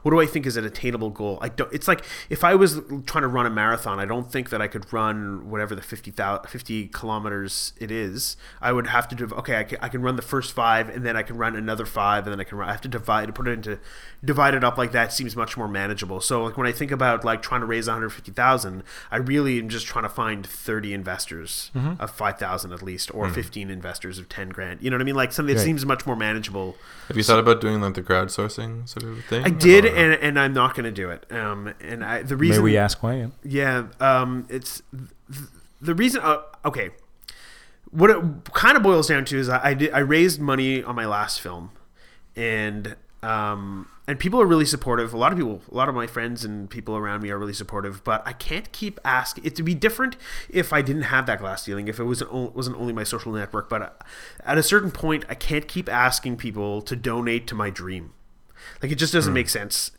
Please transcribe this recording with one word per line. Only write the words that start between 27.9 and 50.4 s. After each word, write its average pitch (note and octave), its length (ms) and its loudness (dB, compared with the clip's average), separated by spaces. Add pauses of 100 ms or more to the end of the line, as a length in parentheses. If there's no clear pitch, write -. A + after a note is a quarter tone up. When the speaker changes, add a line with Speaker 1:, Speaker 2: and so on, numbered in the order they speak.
Speaker 3:
the F#2+ 80 -6
crowdsourcing G#2 840 -2
sort A#2 160 -10
of A2+ 200 -10
thing? A#2+ 200 -2
Speaker 1:
I F#3 60 6
did, F3+ 340 10
Speaker 3:
Or G#3+ 100 4
Speaker 1:
and, D#3+ 200 8
and D3 240 2
I'm C#3 160 4
not C3 200 4
gonna A#2 160 -4
do G2 200 -6
it. - 220 -12
Um, G#2 480 -6
and A2+ 240 -10
I, A2+ 180 -4
the C3+ 140 -2
Speaker 2:
May C3 120 0
Speaker 1:
reason G#2 140 8
Speaker 2:
we G#2+ 140 6
ask G#2 260 4
why? A2+ 120 2 (300)
Yeah. C3+ 400 0 (160)
Speaker 1:
Yeah, C3+ 200 6
um, B2+ 280 -2
it's - 420 -8
th-, C3 180 -14 (240)
th-, C#3 160 -14 (340)
the E3 120 0
reason. A#3 280 2
Uh, D3+ 160 4 (260)
okay, B2+ 260 -2 (1000)
what E3+ 200 8
it G3 80 8 (360)
kinda C#4 260 8
boils F3+ 280 6
down C#3+ 180 2
to C#3 120 -2
is C3 100 0
I, B2+ 120 2 (100)
I C#3 40 2
did, D3+ 180 0
I D#3+ 80 4
raised D#3 400 4
money C3+ 420 2
on B2 140 -6
my A2+ 100 -2
last G#2 340 -2
film, F2 300 -10 (640)
and, G#2+ 600 -2 (260)
um, G#2 640 -4 (180)
and C#3 120 -4
people F#3+ 220 2
are G#3 60 8
really D#3+ 200 6
supportive. A#2+ 480 -2
A - 20 -4
lot B2+ 160 4
of F3+ 60 -2
people, G#2+ 320 -4
a - 40 -16
lot C3 140 2
of C3+ 60 -2
my A#2 120 -2
friends A#2 380 -6
and G#2 240 -8
people G#2+ 280 -8
around G#2 260 -4
me G2+ 80 -6
are G2+ 80 -4
really G2+ 160 -6
supportive, G2 500 -8
but A2 220 0
I B2+ 80 -8
can't - 380 -6
keep - 320 -8
asking. B2+ 400 0
It'd D#3 200 -4
be F3 100 2
different A3 420 0 (340)